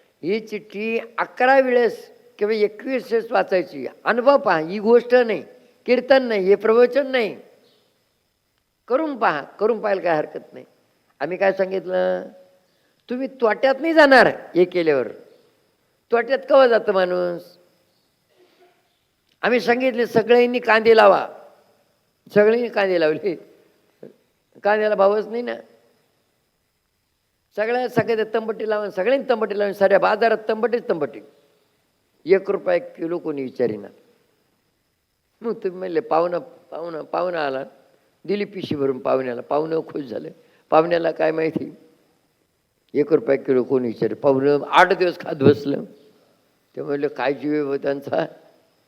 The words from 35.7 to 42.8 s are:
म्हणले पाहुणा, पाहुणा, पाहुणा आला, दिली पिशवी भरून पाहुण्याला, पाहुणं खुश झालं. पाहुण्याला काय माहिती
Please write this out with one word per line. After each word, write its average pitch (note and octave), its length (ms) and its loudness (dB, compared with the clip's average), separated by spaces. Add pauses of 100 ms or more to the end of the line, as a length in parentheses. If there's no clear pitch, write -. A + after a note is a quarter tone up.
म्हणले F3+ 220 -4
पाहुणा, E3+ 380 -2 (320)
पाहुणा, D#3+ 320 -12
पाहुणा E3 440 -4
आला, C3+ 180 -6 (600)
दिली G3+ 200 -4
पिशवी D#3 340 -8
भरून C3+ 200 -2
पाहुण्याला, C3 420 -4
पाहुणं D#3+ 480 -4
खुश D3+ 160 -10
झालं. A2+ 240 -10 (420)
पाहुण्याला E3 400 2
काय D#3+ 200 -2
माहिती D#3+ 440 -4 (1200)